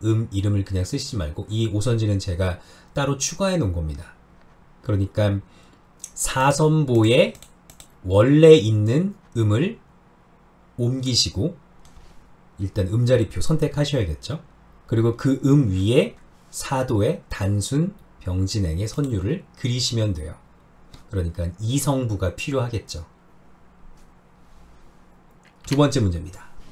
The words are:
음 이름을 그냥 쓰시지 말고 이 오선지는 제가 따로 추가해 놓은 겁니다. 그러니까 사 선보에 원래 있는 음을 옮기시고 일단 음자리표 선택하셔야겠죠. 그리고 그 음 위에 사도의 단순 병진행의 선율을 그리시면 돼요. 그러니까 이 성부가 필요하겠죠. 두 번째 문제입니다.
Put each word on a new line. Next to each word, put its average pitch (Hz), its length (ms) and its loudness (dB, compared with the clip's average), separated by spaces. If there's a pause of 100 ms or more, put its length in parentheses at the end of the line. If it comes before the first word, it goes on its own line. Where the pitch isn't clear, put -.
음 110 300 0
이름을 98 320 -2
그냥 95 200 -4
쓰시지 139 320 -6
말고 78 340 -6
이 110 180 -2
오선지는 104 500 0
제가 92 400 -4 (360)
따로 139 220 -2
추가해 185 420 -2
놓은 101 140 0
겁니다. 78 420 -8 (680)
그러니까 101 560 0 (760)
사 - 360 0
선보에 151 840 4 (680)
원래 143 520 8
있는 113 600 2 (220)
음을 117 420 0 (1000)
옮기시고 127 800 -2 (1000)
일단 95 300 -4
음자리표 117 520 2
선택하셔야겠죠. 147 1040 0 (460)
그리고 113 280 0
그 135 280 0
음 139 260 6
위에 110 460 2 (340)
사도의 - 800 -2
단순 104 640 -2 (240)
병진행의 92 720 -2
선율을 123 560 -4 (140)
그리시면 117 560 -2
돼요. 76 200 -10 (720)
그러니까 85 380 -4 (140)
이 117 180 -2
성부가 123 560 -2
필요하겠죠. 120 720 -6 (2500)
두 135 100 0
번째 143 240 2
문제입니다. 82 500 -4 (220)